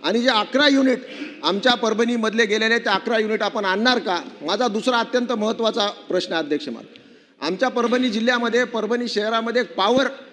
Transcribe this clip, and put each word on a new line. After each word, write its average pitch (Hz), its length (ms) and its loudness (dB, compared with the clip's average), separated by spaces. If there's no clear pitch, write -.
आणि 202 180 0
जे 240 80 2
अकरा 247 400 2
युनिट 269 300 4
आमच्या 196 320 2
परभणीमधले 226 720 2
गेलेले, 220 320 2
ते 233 120 -2
अकरा 220 280 0
युनिट 220 240 0
आपण 208 220 -2
आणणार 220 340 2
का? 175 240 -2
माझा 208 260 0
दुसरा 226 300 0
अत्यंत 240 340 -2
महत्त्वाचा 220 540 0
प्रश्न, 180 480 -4
अध्यक्ष 147 340 -2
महाराज. 113 300 -14
आमच्या 185 280 0
परभणी 240 400 0
जिल्ह्यामध्ये, 233 560 2
परभणी 233 440 -4
शहरामध्ये 226 540 0
एक - 120 -6
पॉवर 247 320 4